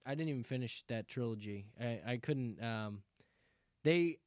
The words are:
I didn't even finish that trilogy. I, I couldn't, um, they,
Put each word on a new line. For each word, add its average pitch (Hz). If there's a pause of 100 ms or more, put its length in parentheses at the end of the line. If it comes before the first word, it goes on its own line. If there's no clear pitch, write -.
I 135
didn't 160
even 131
finish 123
that 113
trilogy. 104 (120)
I, 117
I 120
couldn't, 123
um, 110 (800)
they, 170